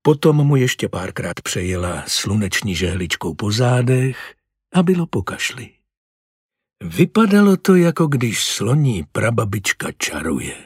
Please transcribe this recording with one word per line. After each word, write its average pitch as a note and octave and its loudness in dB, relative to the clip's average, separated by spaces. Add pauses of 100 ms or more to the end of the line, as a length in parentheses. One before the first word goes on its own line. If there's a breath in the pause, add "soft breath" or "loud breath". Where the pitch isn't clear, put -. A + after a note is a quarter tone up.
Potom D3+ 2
mu C#3+ 4
ještě B2+ -2
párkrát F2+ -8
přejela F2+ -4
sluneční G2+ -2
žehličkou F2 -4
po G#2 -4
zádech B2 0 (380)
a F3+ 4
bylo F3 2
po G2 -4
kašli. - -8 (1120)
Vypadalo G3 4
to, F#3 4
jako E3+ 4
když B2 0
sloní A#2+ 0
prababička A2 -2
čaruje. - -6 (100)